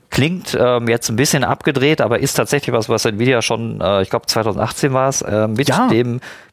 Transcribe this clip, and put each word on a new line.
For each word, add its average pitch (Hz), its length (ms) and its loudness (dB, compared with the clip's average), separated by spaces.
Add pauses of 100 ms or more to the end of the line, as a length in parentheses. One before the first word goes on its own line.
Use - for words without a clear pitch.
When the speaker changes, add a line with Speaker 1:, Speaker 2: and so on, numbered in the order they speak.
Speaker 1:
Klingt, 165 500 -2
ähm, 123 300 2
jetzt 117 220 0
ein 113 60 -2
bisschen 135 280 2
abgedreht, 139 560 0
aber 113 200 2
ist 143 120 -2
tatsächlich 127 420 -2
was, 113 140 0
was 113 160 0
Nvidia 117 380 2
schon, 113 400 -4
äh, 98 180 2
ich 95 80 -2
glaub, - 180 -2
zweitausendachtzehn 113 680 -2
war's, 131 260 0
äh, 107 280 0
mit 113 200 0
Speaker 2:
Ja. 220 200 2
Speaker 1:
dem, 123 320 0 (320)